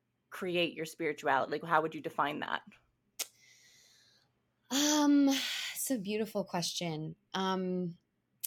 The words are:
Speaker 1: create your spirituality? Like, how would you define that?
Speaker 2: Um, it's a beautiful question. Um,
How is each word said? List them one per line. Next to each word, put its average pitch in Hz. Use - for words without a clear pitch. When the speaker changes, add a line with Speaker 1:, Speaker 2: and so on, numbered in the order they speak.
Speaker 1:
create 175
your 160
spirituality? 147
Like, 147
how 165
would 156
you 156
define 147
that? -
Speaker 2:
Um, 285
it's -
a 262
beautiful 208
question. 165
Um, 185